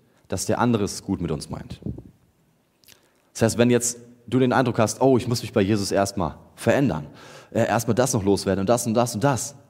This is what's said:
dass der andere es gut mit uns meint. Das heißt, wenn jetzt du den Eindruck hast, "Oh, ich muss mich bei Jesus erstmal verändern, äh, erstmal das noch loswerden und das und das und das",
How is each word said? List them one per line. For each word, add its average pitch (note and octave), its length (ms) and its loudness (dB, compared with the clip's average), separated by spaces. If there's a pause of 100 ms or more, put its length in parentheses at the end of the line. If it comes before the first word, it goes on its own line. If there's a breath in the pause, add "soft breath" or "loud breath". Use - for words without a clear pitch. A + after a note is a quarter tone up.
(280 soft breath)
dass - 180 -6
der - 140 0
andere A#2 240 0
es - 200 -6
gut G2 160 -4
mit E2 120 -4
uns D2+ 180 -8
meint. - 320 -14 (1500 soft breath)
Das - 80 -10
heißt, G#2 160 2
wenn A#2+ 140 4
jetzt A#2+ 260 0 (300)
du A#2+ 120 2
den B2+ 140 4
Eindruck A#2+ 240 2
hast, G#2+ 240 0
"Oh, C3 160 6
ich A2 100 -4
muss A#2 140 -2
mich - 100 -12
bei A2 100 2
Jesus G2 300 0
erstmal F#2+ 440 0 (200)
verändern, A2+ 520 0 (440 loud breath)
äh, A2 140 0
erstmal A2 300 -2
das B2 180 0
noch A2 100 -2
loswerden G2 380 0
und F#2+ 80 0
das A#2+ 160 0
und A2 80 -2
das A#2+ 220 0
und G2+ 80 -4
das", C3+ 320 -2 (140)